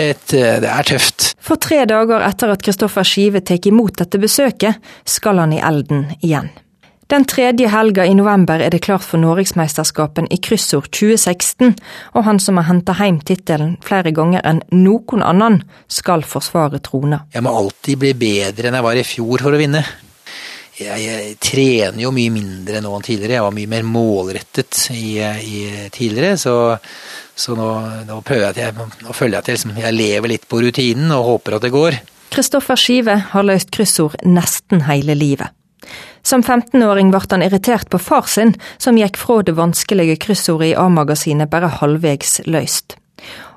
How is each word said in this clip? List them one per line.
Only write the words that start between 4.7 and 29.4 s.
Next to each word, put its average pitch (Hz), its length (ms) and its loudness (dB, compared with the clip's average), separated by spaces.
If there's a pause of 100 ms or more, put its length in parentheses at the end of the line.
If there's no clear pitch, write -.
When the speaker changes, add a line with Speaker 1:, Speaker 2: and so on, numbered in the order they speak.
Speaker 2:
skal 202 360 0
han 160 120 2
i 156 80 0
elden 147 640 -2
igjen. 156 260 0 (600)
Den 285 160 4
tredje 247 420 2
helga 208 380 4
i 190 80 6
november 196 480 4
er 139 80 2
det 170 160 0
klart 196 160 0
for - 160 -4
Norgesmesterskapen 165 1120 0
i 180 80 0
kryssord - 560 -2
tjue 214 240 2
seksten, 214 560 2 (400)
og 233 100 2
han 208 140 4
som 190 200 2
har 165 100 2
hentet 180 320 0
hjem 190 260 2
titelen 160 460 -2 (100)
flere 180 320 0
ganger 170 320 2
enn 151 240 2
noen 196 560 4
annen, 196 380 4 (240)
skal 170 340 -2
forsvare 143 580 -4
trona. 143 440 -4 (100)
Speaker 1:
Jeg 120 80 -4
må 123 80 -2
alltid 113 480 -2
bli 135 160 0
bedre 107 560 -2
enn 127 80 -2
jeg 123 60 -2
var 117 100 0
i 123 160 0
fjor 123 320 -2
for 143 160 2
å - 0 -
vinne. 147 260 0 (960)
Jeg, 104 240 -10
jeg 107 400 -10
trener 120 640 0
jo 131 100 -4
mye 120 160 0
mindre 101 500 -6
nå 101 140 -8
enn 101 80 -8
tidligere. 113 380 -4
Jeg 104 80 0
var 104 100 -4
mye 107 160 -6
mer 113 160 -2
målrettet 110 1040 -2
i, 110 240 -8
i 104 720 -8
tidligere, 127 480 -2
så, 120 400 0 (560)
så 117 240 -6
nå, 110 140 -4 (340)
nå 107 160 -12
prøver 101 320 -2
jeg - 0 -
at 120 140 -6
jeg, 110 220 -10 (120)
nå - 160 -14
føler 120 140 0
jeg 92 80 -2
at - 80 -8